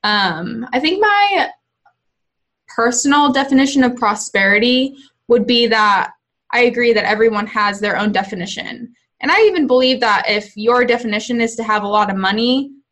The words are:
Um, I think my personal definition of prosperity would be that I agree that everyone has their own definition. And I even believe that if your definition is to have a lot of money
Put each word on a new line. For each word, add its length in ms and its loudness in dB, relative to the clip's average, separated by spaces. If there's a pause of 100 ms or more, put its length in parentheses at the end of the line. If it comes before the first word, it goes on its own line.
Um, 680 -4
I 60 0
think 220 -2
my 500 0 (1160)
personal 640 0
definition 520 2
of 140 0
prosperity 960 0 (320)
would 180 4
be 220 2
that 440 2 (420)
I 80 2
agree 320 2
that 100 0
everyone 440 2
has 320 -2
their 180 -2
own 140 0
definition. 840 -8 (240)
And 120 -2
I 100 4
even 260 2
believe 320 2
that 280 0
if 280 -4
your 300 2
definition 540 -2
is 180 -2
to 60 -6
have 200 -2
a 40 -6
lot 220 0
of 60 -4
money 560 -2 (200)